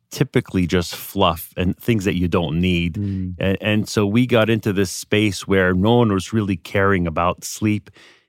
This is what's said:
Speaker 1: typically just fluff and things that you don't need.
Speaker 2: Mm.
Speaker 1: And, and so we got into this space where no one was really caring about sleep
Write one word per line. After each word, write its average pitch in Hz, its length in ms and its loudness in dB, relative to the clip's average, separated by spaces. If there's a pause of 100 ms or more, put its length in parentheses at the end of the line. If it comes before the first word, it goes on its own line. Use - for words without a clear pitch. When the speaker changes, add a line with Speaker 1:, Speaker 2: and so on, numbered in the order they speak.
(120)
Speaker 1:
typically 98 560 0
just 87 260 0
fluff - 640 -2
and 92 220 -2
things 113 260 0
that 92 140 0
you 90 100 0
don't 85 320 0
need. 87 360 0
Speaker 2:
Mm. 95 440 -4
Speaker 1:
And, 95 220 0
and 107 280 0
so 104 160 0
we 120 220 2
got 110 220 4
into 107 240 0
this 92 180 0
space - 560 -2
where 95 260 2
no 101 220 2
one 117 160 4
was 95 220 -4
really 101 240 0
caring 98 500 0
about 85 380 -2
sleep 107 440 -4 (400)